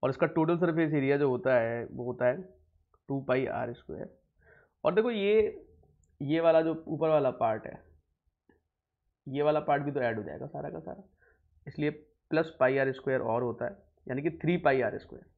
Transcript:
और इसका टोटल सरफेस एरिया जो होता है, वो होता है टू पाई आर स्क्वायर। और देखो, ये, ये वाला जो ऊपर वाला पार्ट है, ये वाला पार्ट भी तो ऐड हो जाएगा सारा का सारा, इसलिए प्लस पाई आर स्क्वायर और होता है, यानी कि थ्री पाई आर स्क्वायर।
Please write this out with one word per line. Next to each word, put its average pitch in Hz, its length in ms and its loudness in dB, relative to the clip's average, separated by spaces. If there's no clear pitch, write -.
और 131 80 2
इसका 165 180 0
टोटल 165 300 2
सरफेस 160 360 0
एरिया 139 220 2
जो 143 120 2
होता 127 320 2
है, 117 240 -2
वो 123 200 -10
होता 123 220 -2
है 147 160 0
टू 139 200 -4
पाई 131 180 2
आर 117 260 -4
स्क्वायर। - 440 -14
और 160 100 2
देखो, 220 160 2
ये, 208 520 2
ये 147 200 0
वाला 165 220 6
जो 160 260 -2
ऊपर 160 200 -2
वाला 143 220 4
पार्ट 113 360 -2
है, - 140 -14
ये 139 160 -2
वाला 151 180 4
पार्ट 147 220 0
भी 143 100 -4
तो 139 80 -2
ऐड 117 180 0
हो - 40 -6
जाएगा 76 240 -10
सारा 147 240 -10
का 165 80 -10
सारा, 160 240 -14
इसलिए 147 240 -2
प्लस 160 300 0
पाई 131 180 4
आर 135 140 2
स्क्वायर 131 280 -2
और 117 220 0
होता 117 220 -4
है, 202 120 -8
यानी 135 160 -4
कि 165 80 0
थ्री 160 140 2
पाई 139 240 4
आर 113 180 -2
स्क्वायर। - 260 -16